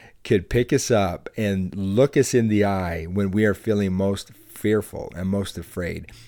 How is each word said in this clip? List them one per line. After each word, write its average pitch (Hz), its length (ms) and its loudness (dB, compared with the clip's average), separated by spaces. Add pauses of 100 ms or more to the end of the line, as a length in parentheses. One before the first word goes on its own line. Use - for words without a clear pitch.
(240)
could 98 260 0
pick 120 240 0
us 131 180 0
up 95 460 0
and 98 360 0
look 101 440 2
us 135 160 2
in 117 140 4
the 104 180 4
eye 87 400 -2
when 95 260 -2
we 107 140 2
are 101 80 4
feeling 101 400 0
most 98 400 -2
fearful - 800 -4
and 92 140 -4
most 98 280 -2
afraid 85 540 -8 (160)